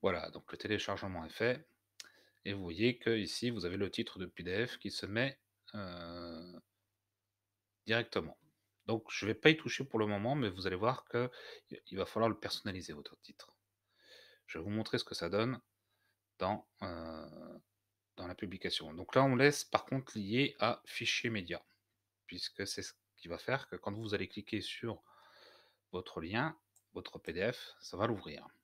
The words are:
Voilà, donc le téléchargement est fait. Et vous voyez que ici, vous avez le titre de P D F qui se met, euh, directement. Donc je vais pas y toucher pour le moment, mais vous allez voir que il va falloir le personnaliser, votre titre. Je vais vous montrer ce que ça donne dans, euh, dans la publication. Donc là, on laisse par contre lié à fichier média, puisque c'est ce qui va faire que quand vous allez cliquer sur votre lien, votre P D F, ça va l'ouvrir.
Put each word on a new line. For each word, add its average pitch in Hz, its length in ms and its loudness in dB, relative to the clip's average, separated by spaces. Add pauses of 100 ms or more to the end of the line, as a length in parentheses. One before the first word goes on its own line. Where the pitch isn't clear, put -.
Voilà, 85 280 2
donc - 200 -14
le - 80 -10
téléchargement 95 640 -2
est 80 60 -8
fait. 120 380 0 (800)
Et 101 80 -2
vous 98 80 -6
voyez 101 360 2
que - 120 2
ici, 113 400 0
vous 107 140 -4
avez 90 120 0
le 98 160 0
titre - 260 -4
de 92 80 -4
P - 160 -10
D 95 240 0
F - 120 -8
qui 101 120 -6
se - 160 -6
met, 120 320 0 (360)
euh, 87 880 -10 (1300)
directement. 110 500 0 (500)
Donc 110 260 0
je - 120 -2
vais 107 100 2
pas - 160 10
y 160 60 8
toucher - 280 -4
pour 117 160 0
le 107 60 6
moment, 104 280 2
mais 135 140 2
vous 92 180 -2
allez 92 80 2
voir 113 300 2
que 123 260 0 (560)
il 92 100 -8
va 92 100 0
falloir 113 220 4
le 107 100 2
personnaliser, 92 540 -4
votre 73 280 -12
titre. - 340 -20 (920)
Je - 120 -8
vais 80 60 -6
vous 98 60 -2
montrer 107 280 2
ce - 60 0
que - 100 -10
ça 85 140 -2
donne 110 320 2 (800)
dans, 98 300 0 (140)
euh, 82 760 -8 (580)
dans 95 100 -6
la 90 80 -4
publication. 90 580 -4
Donc - 220 -8
là, 131 80 10
on 135 140 8
laisse 143 260 6
par - 220 2
contre 131 340 -4
lié 110 400 2
à 113 280 4
fichier - 440 0
média, 87 340 -4 (640)
puisque - 400 -6
c'est - 160 -4
ce - 120 -10 (220)
qui - 120 -16
va 85 100 -4
faire - 300 -2
que - 80 -8
quand - 160 -4
vous 107 220 -4
allez 95 140 0
cliquer - 320 -4
sur - 440 -6 (880)
votre - 280 -6
lien, 110 380 2 (340)
votre - 280 -10
P - 120 -6
D 95 200 2
F, - 280 -10
ça - 160 -12
va 101 120 2
l'ouvrir. - 400 -4 (160)